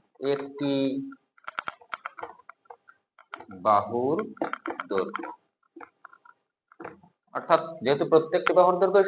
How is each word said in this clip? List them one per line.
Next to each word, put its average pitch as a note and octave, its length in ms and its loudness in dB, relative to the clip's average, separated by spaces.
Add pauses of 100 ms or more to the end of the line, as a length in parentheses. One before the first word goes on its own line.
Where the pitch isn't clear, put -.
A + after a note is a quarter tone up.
(240)
একটি C#3 500 -2 (3000)
বাহুর G#2+ 540 2 (720)
দৈর্ঘ্য। F#2+ 400 -4 (2000)
অর্থাৎ - 260 2 (220)
যেহেতু C#3+ 240 2
প্রত্যেকটি E3 460 2
বাহুর F3+ 260 6
দৈর্ঘ্য F#3+ 300 4